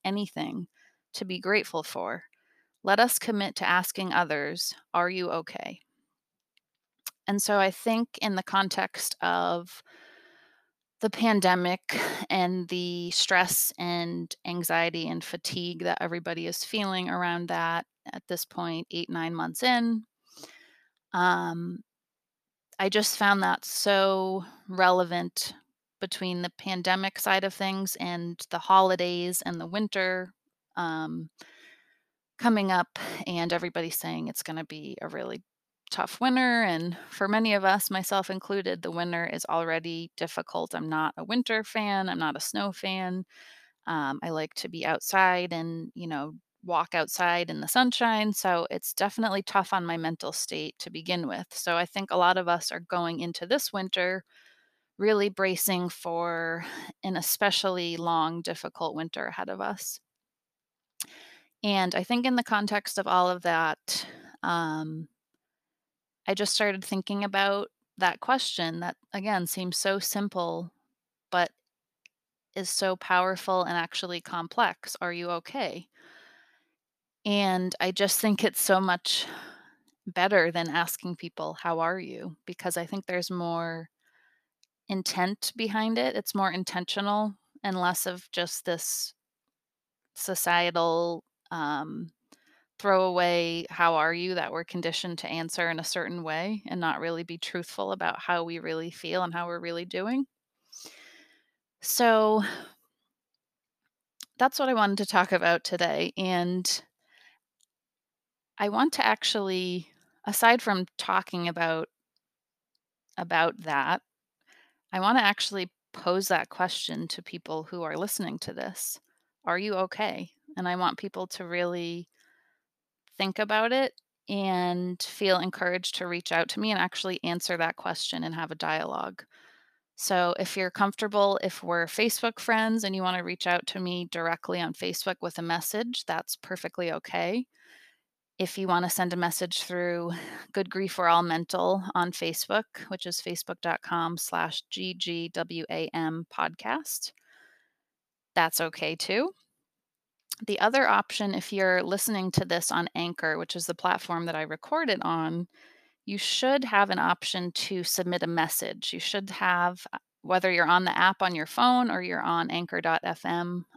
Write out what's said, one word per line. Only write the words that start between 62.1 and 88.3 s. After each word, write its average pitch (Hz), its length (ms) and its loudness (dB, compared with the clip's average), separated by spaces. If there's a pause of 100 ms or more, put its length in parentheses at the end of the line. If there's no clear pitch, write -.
in 254 100 4
the 240 80 2
context 208 540 0
of 190 100 -2
all 180 220 6
of 180 140 -2
that, 160 640 0 (380)
um, 160 640 -2 (1200)
I 196 60 2
just 196 200 0
started 196 300 2
thinking 202 400 -2
about 196 460 2 (280)
that 185 220 2
question 170 640 0
that, 175 160 -6 (160)
again, 196 340 0
seems 180 300 -4
so 196 220 2
simple, 175 720 -2 (600)
but 175 200 4 (1040)
is 190 140 -4
so 190 260 0
powerful 185 680 2
and 175 140 -2
actually 170 440 -4
complex. 175 800 -2
"Are 175 120 -2
you 175 160 -6
okay?" 175 600 -4 (1400)
And 190 540 2
I 185 120 2
just 190 280 2
think 208 240 4
it's - 180 2
so 190 180 6
much 185 460 0 (800)
better 180 460 4
than 165 180 -2
asking 170 460 -2
people, 160 440 -10
"How 165 200 -2
are 175 200 0
you?" - 460 -10
Because 175 320 -6
I 170 80 -4
think 196 200 -8
there's 180 260 -4
more 170 580 -4 (960)
intent 190 680 -2
behind 220 420 0
it. 254 180 0
It's - 200 -4
more 190 160 2
intentional 202 840 -2 (280)
and 185 180 0
less 180 240 2
of 180 260 -8